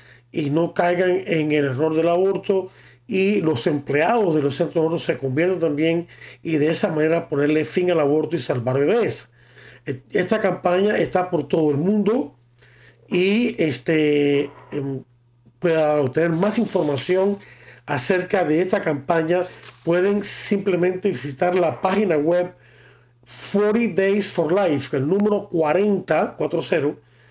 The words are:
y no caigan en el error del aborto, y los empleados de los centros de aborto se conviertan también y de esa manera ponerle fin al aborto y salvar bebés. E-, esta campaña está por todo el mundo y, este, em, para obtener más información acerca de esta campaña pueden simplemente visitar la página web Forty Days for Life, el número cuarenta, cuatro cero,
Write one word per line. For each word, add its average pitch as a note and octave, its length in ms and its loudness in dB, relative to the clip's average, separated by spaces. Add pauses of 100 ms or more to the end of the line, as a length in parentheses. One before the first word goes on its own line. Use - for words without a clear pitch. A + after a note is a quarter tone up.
(320)
y C#3+ 200 -4
no E3 220 0
caigan F3+ 380 0
en D#3+ 400 -2
el D3 140 2
error D3 300 -2
del D#3+ 120 2
aborto, F#3 640 0 (340)
y G3 360 0
los D#3 260 0
empleados D#3+ 640 0
de D3+ 80 2
los C#3 140 0
centros D#3 200 -2
de F3 40 0
aborto D#3+ 200 0
se D3+ 180 -2
conviertan D#3+ 420 -2
también E3 480 0 (340)
y D#3+ 140 -2
de D3 140 2
esa E3 180 0
manera D#3+ 400 0
ponerle D3 380 0
fin F3+ 260 0
al E3+ 80 2
aborto D3+ 380 0
y - 20 -2
salvar B2+ 400 -2
bebés. E3+ 520 0 (540)
E-, C3 160 -8 (100)
esta F#3+ 280 0
campaña F#3+ 580 2
está F3+ 320 0
por D#3+ 160 -2
todo D#3 260 2
el C#3 60 0
mundo G#3+ 600 0 (720)
y, G3+ 520 0
este, D3 880 2 (220)
em, C#3 320 -6 (560)
para D#3 420 2
obtener D#3+ 300 0
más G3+ 260 0
información F#3 800 0 (480)
acerca F3 580 0
de D3+ 180 2
esta F#3+ 200 0
campaña E3 600 0 (420)
pueden G3 400 2
simplemente F#3 840 0
visitar D3+ 480 -2
la E3 240 0
página F#3+ 380 0
web F3 360 0 (680)
Forty G#3 720 0
Days G3 360 0
for D#3+ 220 0
Life, E3+ 460 0
el C3+ 100 0
número G3+ 400 2
cuarenta, F3 880 0
cuatro D#3 240 -2
cero, D3+ 380 0 (320)